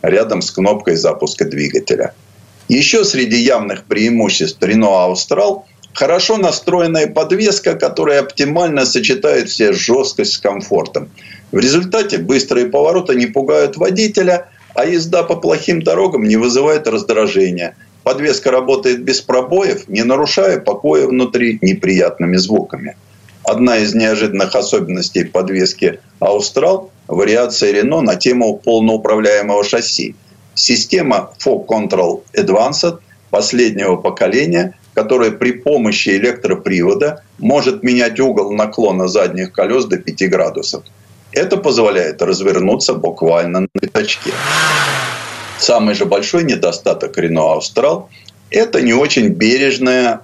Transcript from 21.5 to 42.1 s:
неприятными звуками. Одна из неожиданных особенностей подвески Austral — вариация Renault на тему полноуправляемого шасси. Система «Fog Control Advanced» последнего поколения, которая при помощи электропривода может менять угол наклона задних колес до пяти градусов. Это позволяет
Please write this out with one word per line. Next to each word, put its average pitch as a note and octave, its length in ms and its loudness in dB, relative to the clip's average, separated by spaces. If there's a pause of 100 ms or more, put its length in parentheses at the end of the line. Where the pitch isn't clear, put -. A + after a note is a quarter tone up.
неприятными F#2 760 0
звуками. - 580 -2 (480)
Одна A#2 360 2
из G#2 140 -2
неожиданных G#2 600 0
особенностей F2+ 720 -2
подвески F#2 720 -2 (220)
Austral — G#2 680 0 (180)
вариация G#2+ 680 0
Renault C3 280 0
на G#2+ 140 0
тему A#2+ 400 0
полноуправляемого G#2+ 1120 2
шасси. - 500 -4 (380)
Система B2 840 0
«Fog - 260 0
Control G2 580 0 (100)
Advanced» - 640 0 (300)
последнего G2+ 680 0
поколения, D#3 800 0 (200)
которая A2+ 380 2
при B2 200 -2
помощи A#2+ 580 0
электропривода G2+ 1120 0 (140)
может B2+ 460 0
менять B2 360 0
угол G#2+ 320 0
наклона G#2 560 0
задних F#2 460 0
колес A2+ 320 0
до - 120 -2
пяти - 300 -4
градусов. E2 560 -2 (480)
Это F#3 240 0
позволяет G#2+ 640 0